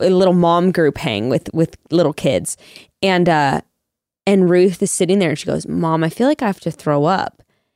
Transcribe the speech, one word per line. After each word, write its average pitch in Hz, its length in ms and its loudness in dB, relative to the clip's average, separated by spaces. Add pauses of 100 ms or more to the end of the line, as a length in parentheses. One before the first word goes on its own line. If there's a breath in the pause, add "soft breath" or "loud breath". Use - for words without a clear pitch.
a - 80 2
little 185 240 4
mom 175 400 2
group 156 240 0
hang 110 320 -4
with, 147 240 -4
with 160 240 -2 (140)
little 160 240 0
kids. 92 420 -4 (460 loud breath)
And, 180 260 2
uh, 147 320 0 (640)
and 196 220 4
Ruth 180 340 2
is 196 100 -2
sitting 190 260 0
there 175 120 0
and 147 80 -4
she - 80 -16
goes, 156 200 -6
"Mom, 160 380 -2
I 160 40 -2
feel 233 200 -2
like 302 140 -2
I 247 40 -2
have 196 140 -6
to 170 100 -8
throw 147 340 -2
up." - 380 -2 (340)